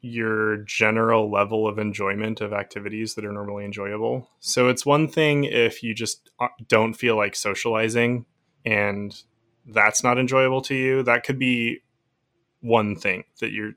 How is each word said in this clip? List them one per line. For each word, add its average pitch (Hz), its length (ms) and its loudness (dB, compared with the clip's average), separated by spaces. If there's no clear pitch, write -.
your 110 560 -2
general 110 720 2
level 104 380 2
of 104 100 -4
enjoyment 104 600 -4
of 104 140 -6
activities 104 600 -6
that 107 100 -8
are 104 80 -8
normally 101 340 -8
enjoyable. 107 640 -6
So 127 280 0
it's 123 180 0
one 147 220 4
thing 147 360 2
if 117 380 0
you 113 120 -4
just, - 360 -8
uh, 120 80 -2
don't 110 260 4
feel 117 220 0
like 104 200 -2
socializing 113 880 0
and 101 500 -2
that's 107 360 2
not 123 160 4
enjoyable 131 440 2
to 139 120 -4
you. 131 280 0
That 120 220 2
could 135 140 -4
be 120 440 0
one 107 360 2
thing 95 280 -4
that 113 120 -4
you're 107 240 -8